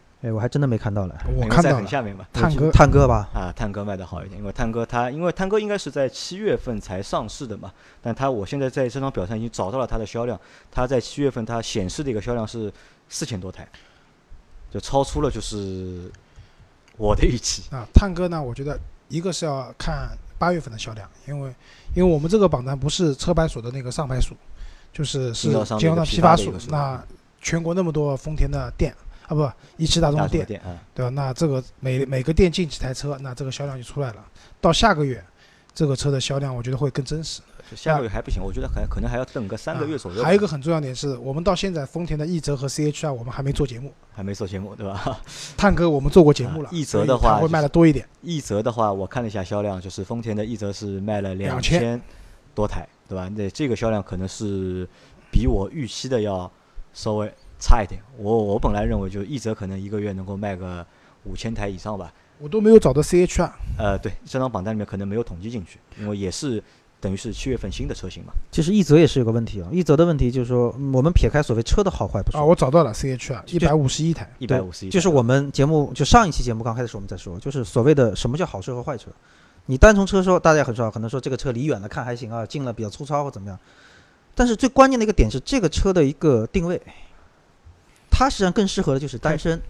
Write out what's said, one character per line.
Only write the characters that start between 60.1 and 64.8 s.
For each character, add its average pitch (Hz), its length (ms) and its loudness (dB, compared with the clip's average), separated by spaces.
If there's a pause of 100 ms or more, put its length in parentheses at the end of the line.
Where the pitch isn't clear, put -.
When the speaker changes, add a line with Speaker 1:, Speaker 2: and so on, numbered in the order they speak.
Speaker 3:
能 95 140 -8
够 98 100 -8
卖 98 220 -6
个 90 280 -10 (380)
五 92 100 -10
千 113 220 -6
台 104 140 -4
以 95 80 -8
上 104 200 -8
吧。 87 160 -12 (240)
Speaker 2:
我 147 120 -12
都 214 100 0
没 214 100 6
有 220 80 12
找 160 140 8
到 139 100 4
C 175 220 4
H 180 180 0
R。 160 120 -2 (240)
Speaker 3:
呃， 104 200 0
对， 95 140 -8 (140)
这 - 120 -8
张 131 140 -2
榜 113 100 -4
单 110 140 -4
里 - 20 -4
面 104 80 -4